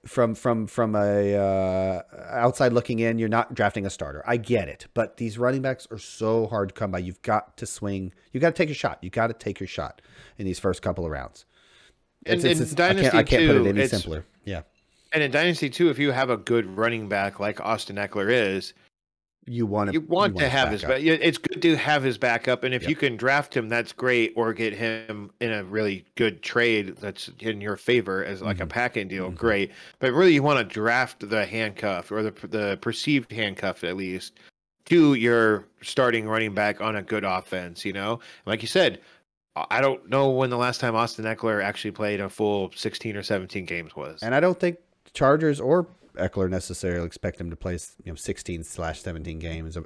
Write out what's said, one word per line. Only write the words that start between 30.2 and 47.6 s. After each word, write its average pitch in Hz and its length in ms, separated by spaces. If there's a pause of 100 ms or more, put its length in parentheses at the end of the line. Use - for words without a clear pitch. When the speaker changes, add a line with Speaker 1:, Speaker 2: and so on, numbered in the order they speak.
Speaker 2:
you 139 80
wanna 139 220
draft 113 680
the 107 160
handcuff, 101 680
or 107 120
the, 110 80 (160)
the 101 340
perceived 127 500
handcuff 101 520
at 90 120
least, 92 380 (520)
to 160 280
your 113 520 (180)
starting 117 440
running 110 280
back 104 260
on 110 140
a 101 80
good 104 200
offense. 92 640
You 101 80
know, 104 280 (260)
like 104 160
you 110 40
said, 143 320 (560)
I, 80 140
I 117 120
don't 135 280
know 139 220
when 127 180
the 123 80
last 123 240
time 117 140
Austin 113 300
Eckler 110 380
actually 101 280
played 104 280
a 98 100
full 101 460
sixteen 107 400
or 101 60
seventeen 95 440
games 85 300
was. 78 280
Speaker 1:
And 117 100
I 139 60
don't 180 200
think 175 200 (340)
Chargers 147 480
or 160 240 (320)
Eckler 92 320
necessarily 87 560
expect - 360
him 85 80
to 82 80
play, 90 160 (320)